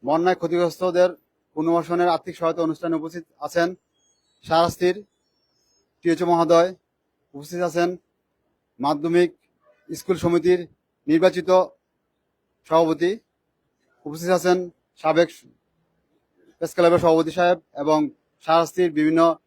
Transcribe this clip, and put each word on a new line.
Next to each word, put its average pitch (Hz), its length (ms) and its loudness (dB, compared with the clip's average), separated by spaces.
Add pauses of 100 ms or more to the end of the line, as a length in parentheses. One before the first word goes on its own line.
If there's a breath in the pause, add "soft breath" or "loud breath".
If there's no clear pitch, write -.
বন্যায় 170 320 0
ক্ষতিগ্রস্তদের 175 720 0 (440)
পুনর্বাসনের 170 540 -2
আর্থিক 165 280 -4
সহায়তা 165 260 -4
অনুষ্ঠানে 160 340 -4
উপস্থিত 160 280 -10 (160)
আছেন 170 340 -4 (680)
শাহরাস্তির 175 600 -2 (960)
টিএচও 170 260 -2
মহোদয়, 170 480 2 (600)
উপস্থিত 147 260 -12
আছেন 175 360 -2 (840)
মাধ্যমিক 165 500 0 (640)
স্কুল 180 220 -4
সমিতির 170 500 0 (400)
নির্বাচিত 170 440 2 (1160)
সভাপতি, 165 500 0 (880)
উপস্থিত 160 240 -8
আছেন 180 400 0 (260)
সাবেক 160 320 2 (1300)
প্রেস 165 160 -8
ক্লাবের 170 240 4
সভাপতি 160 320 2
সাহেব 175 280 0 (140)
এবং 151 360 0 (360)
শাহরাস্তির 165 480 0
বিভিন্ন 160 420 2 (120)